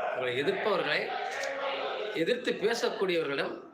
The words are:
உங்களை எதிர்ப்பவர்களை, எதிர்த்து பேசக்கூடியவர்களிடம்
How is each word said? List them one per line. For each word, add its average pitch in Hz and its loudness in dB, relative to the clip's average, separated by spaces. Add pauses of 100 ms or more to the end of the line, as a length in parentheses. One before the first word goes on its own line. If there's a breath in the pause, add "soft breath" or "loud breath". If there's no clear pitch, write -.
(140)
உங்களை 123 0
எதிர்ப்பவர்களை, 180 2 (1080)
எதிர்த்து 226 2
பேசக்கூடியவர்களிடம் 180 0 (100)